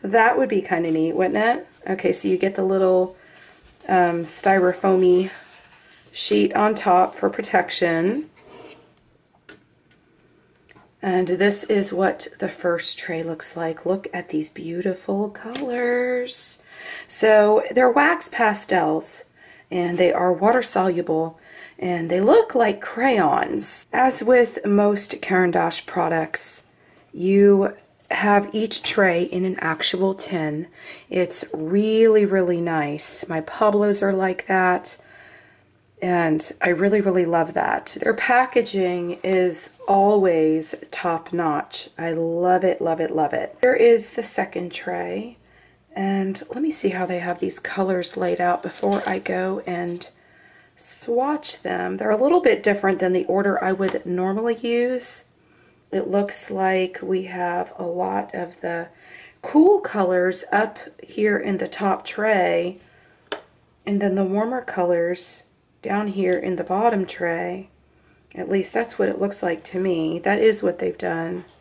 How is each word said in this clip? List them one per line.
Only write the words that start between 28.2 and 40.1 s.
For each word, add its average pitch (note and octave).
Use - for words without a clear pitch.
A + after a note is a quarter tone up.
each G#3+
tray F3+
in F3+
an F#3
actual F3+
tin. D#3+
It's F3
really, G#3+
really F3+
nice. D#3
My D#3+
Pablos G3+
are G3
like F#3+
that, F#3
and E3
I F3+
really, G3
really F#3
love E3
that. -
Their A3+
packaging G3
is F3+
always F#3